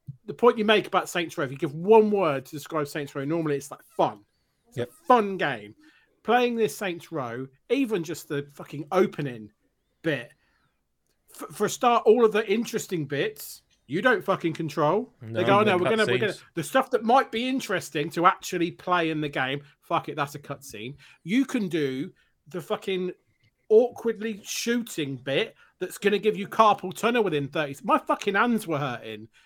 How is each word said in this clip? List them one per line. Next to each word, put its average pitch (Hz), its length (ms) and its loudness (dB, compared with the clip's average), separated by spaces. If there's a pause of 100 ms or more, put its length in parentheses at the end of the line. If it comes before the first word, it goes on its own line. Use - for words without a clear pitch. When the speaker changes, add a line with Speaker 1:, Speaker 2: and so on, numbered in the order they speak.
(260)
Speaker 1:
the 202 80 -10
point 233 220 6
you 214 80 0
make 214 220 4
about 170 240 -2
Saints 175 260 -4
Row, 156 80 -2
if 123 60 -6
you 139 80 -10
give 147 160 -4
one 214 380 6
word 156 340 0
to - 60 -20
describe 151 360 -4
Saints 147 260 -8
Row, 139 120 -4
normally 156 300 -2
it's, 139 160 -10
like, - 120 -18
fun. 117 360 -2 (480)
It's - 100 -10
Speaker 2:
Yep. - 100 -6
Speaker 1:
a - 180 -20
fun 208 300 4
game. 123 380 -6 (480)
Playing 240 340 2
this 220 220 0
Saints 175 340 -8
Row, 131 360 -8 (200)
even 226 360 0
just 156 240 -10
the 143 260 -4
fucking - 380 -12
opening 143 580 0 (520)
bit, 135 300 -4 (1000)
f-, - 200 -14
for 208 120 -2
a - 40 0
start, 240 360 2
all 233 180 8
of 214 80 6
the 214 180 0
interesting 202 560 -2
bits, 143 560 -6 (240)
you 160 160 -4
don't 190 220 4
fucking 175 280 0
control. 170 720 0
They 110 60 -14 (120)
Speaker 2:
No, 185 40 0
Speaker 1:
go, 196 120 6
"Oh, 214 80 6
Speaker 2:
the 214 80 4
Speaker 1:
no, 180 60 4
we're 175 120 2
gonna, 220 160 2
we're 190 120 2
gonna, 202 140 -2
Speaker 2:
cutscenes. - 100 -12 (120)
Speaker 1:
the 170 80 -4
stuff 262 280 0
that 233 140 0
might 262 280 4
be 240 160 -2
interesting 170 640 -4
to 170 160 2
actually 180 440 0
play 170 400 0
in 156 120 -4
the 147 80 -4
game, 143 320 -2 (180)
fuck - 280 -4
it, 143 80 -8
that's 143 180 -4
a 143 40 -12
cutscene." 139 580 -14 (280)
You 233 220 2
can 208 220 -4
do 147 440 -4 (360)
the 170 120 -8
fucking 185 520 -4 (580)
awkwardly 220 760 2
shooting 165 720 -4
bit 147 380 -2 (240)
that's 180 200 -8
gonna 202 200 2
give 208 180 0
you 196 120 -8
carpal 202 460 4
tunnel 233 280 0
within 147 260 0
thirty 147 240 -4
s-, 139 120 -14
my 269 140 2
fucking 277 360 -2
hands 220 320 2
were 156 120 -2
hurting 113 500 -6 (180)